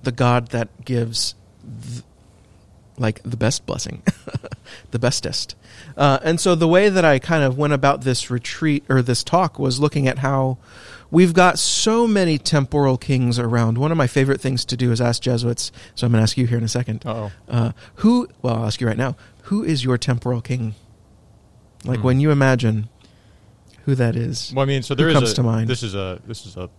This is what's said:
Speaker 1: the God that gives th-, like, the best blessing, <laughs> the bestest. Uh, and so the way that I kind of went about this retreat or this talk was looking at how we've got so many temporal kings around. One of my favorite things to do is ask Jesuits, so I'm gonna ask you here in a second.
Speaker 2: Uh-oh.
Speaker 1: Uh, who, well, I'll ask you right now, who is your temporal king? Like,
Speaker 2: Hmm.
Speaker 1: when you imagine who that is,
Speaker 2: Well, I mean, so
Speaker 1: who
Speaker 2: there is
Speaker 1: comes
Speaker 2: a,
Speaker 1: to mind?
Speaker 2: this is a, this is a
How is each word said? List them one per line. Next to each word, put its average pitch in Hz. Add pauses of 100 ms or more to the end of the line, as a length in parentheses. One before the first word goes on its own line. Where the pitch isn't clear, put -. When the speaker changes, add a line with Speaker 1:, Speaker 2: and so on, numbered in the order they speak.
Speaker 1:
the 131
God 120
that -
gives 117 (280)
th-, 117 (960)
like, 110
the 120
best 135
blessing, - (460)
<laughs> -
the 120
bestest. - (400)
Uh, 139
and 160
so 180
the 165
way 185
that 185
I 143
kind 160
of 131
went 147
about 139
this 127
retreat 143
or 131
this 120
talk 170
was 131
looking 147
at 127
how 131 (540)
we've 170
got 180
so 226
many 180
temporal 139
kings 123
around. 117
One 147
of 165
my 139
favorite 135
things 131
to 120
do 120
is 113
ask 120
Jesuits, 120 (220)
so -
I'm 117
gonna 110
ask 107
you 127
here 117
in 113
a 113
second. 120
Speaker 2:
Uh-oh. 110 (160)
Speaker 1:
Uh, 117 (240)
who, 240 (140)
well, 120
I'll 113
ask -
you 120
right 110
now, 127 (280)
who 208
is 143
your 127
temporal 123
king? 120 (1120)
Like, 123
Speaker 2:
Hmm. 104
Speaker 1:
when 127
you 151
imagine 117 (960)
who 139
that 117
is, -
Speaker 2:
Well, 135
I 135
mean, 135
so 143
Speaker 1:
who 123
Speaker 2:
there 156
is 156
Speaker 1:
comes 123
Speaker 2:
a, 101
Speaker 1:
to 127
mind? 113
Speaker 2:
this 120
is 101
a, 92
this 110
is 92
a 92